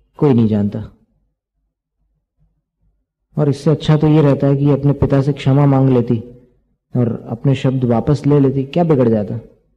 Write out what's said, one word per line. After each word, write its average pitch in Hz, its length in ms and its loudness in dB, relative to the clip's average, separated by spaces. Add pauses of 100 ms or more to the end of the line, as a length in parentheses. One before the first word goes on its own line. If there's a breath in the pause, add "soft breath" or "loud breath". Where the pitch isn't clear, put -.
(180)
कोई 147 160 2
नहीं 117 140 2
जानता। 104 360 -2 (2500)
और 147 120 0
इससे 139 220 0
अच्छा 151 260 0
तो 156 100 2
ये 151 140 4
रहता 139 260 2
है 139 100 2
कि 143 120 0
अपने 139 240 0
पिता 139 280 0
से 135 120 -2
क्षमा 139 320 0
मांग 135 240 2
लेती 120 300 0 (760)
और 117 340 -4
अपने 135 260 -2
शब्द 131 280 -4
वापस 120 420 0
ले 147 140 2
लेती, 135 240 0
क्या 165 200 -2
बिगड़ 131 260 2
जाता? 110 300 -4 (380)